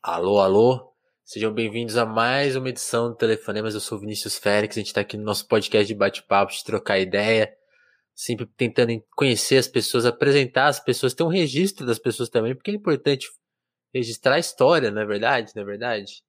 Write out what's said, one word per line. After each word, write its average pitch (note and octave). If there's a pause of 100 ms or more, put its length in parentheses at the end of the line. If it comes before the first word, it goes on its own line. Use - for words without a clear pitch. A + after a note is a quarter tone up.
(180)
Alô, G2
alô. A2 (320)
Sejam G#2+
bem-vindos A2+
a A#2
mais B2+
uma C3
edição A#2+
do A2+
Telefonemas. G#2+
Eu G#2+
sou G#2+
o G2
Vinícius G#2
Félix. G#2
A A2+
gente -
tá G#2
aqui G2+
no G#2+
nosso G#2+
podcast G#2+
de G#2+
bate-papo, G2
de -
trocar G2+
ideia. G#2 (600)
Sempre A#2 (120)
tentando A#2+
em-, A2+ (100)
conhecer C3
as A#2+
pessoas, A#2+
apresentar C3+
as D3
pessoas, B2+
ter -
um E3
registro D#3+
das A#2
pessoas A#2+
também, A#2
porque C3
é -
importante C#3+ (680)
registrar B2
a D#3
história, C#3+
não G#2+
é G#2
verdade? A2
Não G#2+
é -
verdade? G#2 (140)